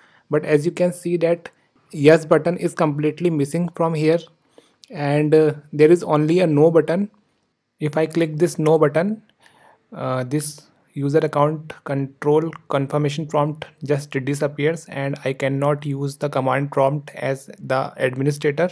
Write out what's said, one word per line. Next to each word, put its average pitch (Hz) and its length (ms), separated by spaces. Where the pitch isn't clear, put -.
But 147 160
as 147 180
you 170 80
can 180 220
see 175 240
that 170 320
yes 156 340
button 165 320
is 170 160
completely 151 560
missing 165 460
from 165 180
here 156 280
and, 151 460
uh, 156 200
there 151 160
is 175 120
only 156 380
a 180 60
no 156 240
button. 165 400
If 151 160
I 160 100
click 160 320
this 170 220
no 156 180
button, 160 440
uh, 131 300
this 147 460
user 143 260
account 151 540
control 139 680
confirmation 147 580
prompt 151 380
just 143 300
disappears 147 600
and 139 400
I 135 80
cannot 139 520
use 139 320
the 147 120
command 139 420
prompt 139 460
as 135 420
the 131 380
administrator. 143 760